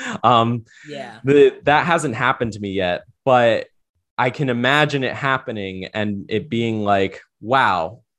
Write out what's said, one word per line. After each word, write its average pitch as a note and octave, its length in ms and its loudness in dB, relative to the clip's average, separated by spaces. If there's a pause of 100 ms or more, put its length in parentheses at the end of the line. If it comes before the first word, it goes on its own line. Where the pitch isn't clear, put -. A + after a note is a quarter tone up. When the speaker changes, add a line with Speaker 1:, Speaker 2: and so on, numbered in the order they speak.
(240)
Speaker 1:
um, A#2 400 2 (240)
Speaker 2:
Yeah. B2+ 360 -14
Speaker 1:
the, C#3 400 6
that C#3+ 220 2
hasn't D3+ 300 -2
happened B2 380 -2
to G#2 80 -12
me G2+ 100 -6
yet, F2+ 320 -2 (220)
but A#2+ 420 2 (500)
I B2+ 120 0
can C#3 180 -4
imagine C3+ 560 0
it B2 100 -4
happening A2 800 -6
and G#2 360 -4
it G#2+ 200 -4
being A2+ 340 -2
like, G2 380 0 (200)
"Wow, G#2+ 600 -2 (160)